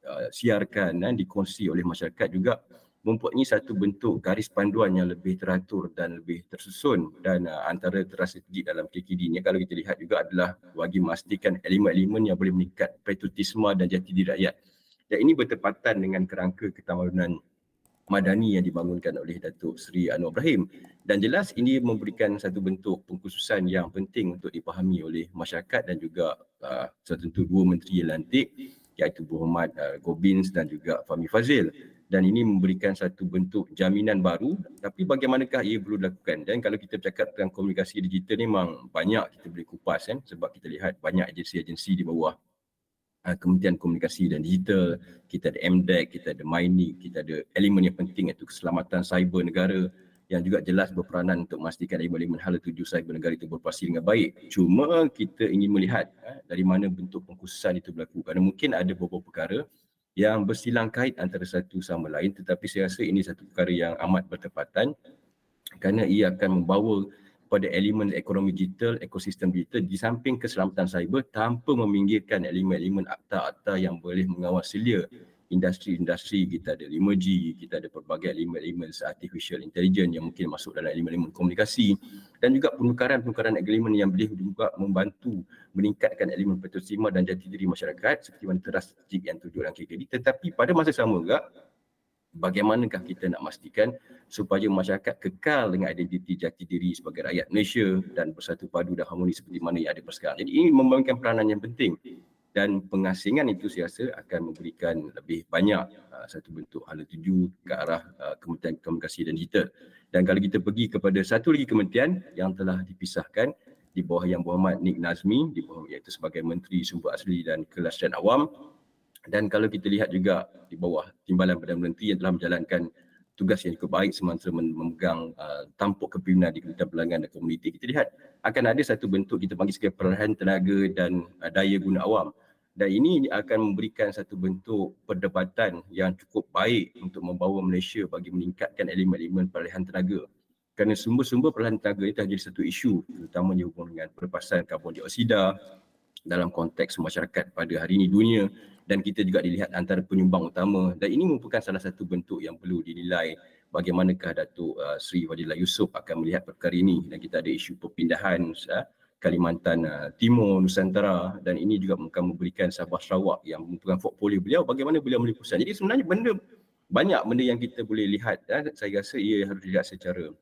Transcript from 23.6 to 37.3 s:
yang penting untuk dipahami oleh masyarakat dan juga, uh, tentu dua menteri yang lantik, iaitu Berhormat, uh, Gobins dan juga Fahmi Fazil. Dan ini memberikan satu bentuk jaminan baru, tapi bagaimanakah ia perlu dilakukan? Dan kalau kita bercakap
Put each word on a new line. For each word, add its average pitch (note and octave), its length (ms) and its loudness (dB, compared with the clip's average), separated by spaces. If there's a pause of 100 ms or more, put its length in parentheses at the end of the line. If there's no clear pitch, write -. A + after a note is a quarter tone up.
yang F2+ 240 -2
penting F#2+ 420 -4
untuk F2+ 160 -10
dipahami F2 540 -2
oleh E2 260 -4
masyarakat E2+ 540 -4
dan F2+ 160 -4
juga, D#2+ 320 -2 (260)
uh, C2 300 -8 (160)
tentu E2+ 400 -2
dua F#2 160 4
menteri F2+ 420 2
yang D#2+ 140 -2
lantik, B2+ 340 0 (460)
iaitu D#2 260 0
Berhormat, E2 540 0
uh, C#2+ 240 -4
Gobins F#2 500 4
dan D#2+ 160 0
juga D#2 380 -4
Fahmi E2 240 -4
Fazil. A2+ 400 4 (380)
Dan F#2 160 4
ini G#2+ 160 6
memberikan F#2+ 560 2
satu F#2 320 -4
bentuk F#2 480 -2
jaminan G2 480 2
baru, A2 320 2 (240)
tapi G2+ 240 -6
bagaimanakah C3 560 2
ia G#2+ 160 0
perlu G2+ 240 -4
dilakukan? F#2 480 -4
Dan A2+ 160 -2
kalau G#2 160 0
kita - 160 -10
bercakap - 400 -4